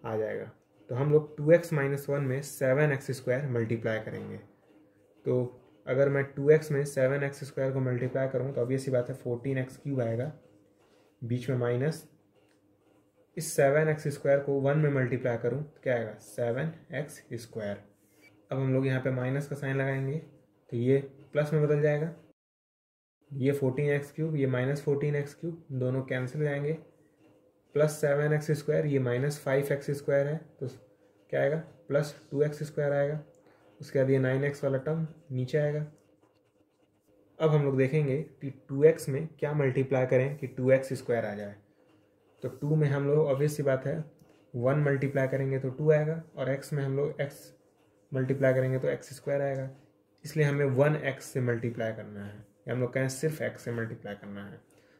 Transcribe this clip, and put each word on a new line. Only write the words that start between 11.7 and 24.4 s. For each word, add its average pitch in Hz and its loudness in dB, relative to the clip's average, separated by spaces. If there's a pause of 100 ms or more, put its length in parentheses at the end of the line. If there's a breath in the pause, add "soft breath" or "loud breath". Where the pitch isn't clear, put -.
इस 156 -8
सेवन 147 6
एक्स 151 -2
स्क्वायर 139 2
को 139 -2
वन 143 2
में 151 4
multiply 123 0
करूँ 120 -2
तो - -16
क्या 131 0
आएगा, 113 -2
सेवन 123 -4 (220)
एक्स - -8 (140)
स्क्वायर। 104 -8 (760 soft breath)
अब 131 -4
हम 131 0
लोग 131 2
यहाँ 131 0
पे 131 0
minus 131 -2
का 139 -6
sign 135 -4
लगाएंगे 135 -2 (520)
तो 123 -4
ये 127 4 (360)
plus 151 0
में 151 4
बदल 147 4
जाएगा, 151 2 (1200)
ये 135 0
फोर्टीन 139 0
एक्स 143 -2
क्यूब, 156 -4
ये 135 2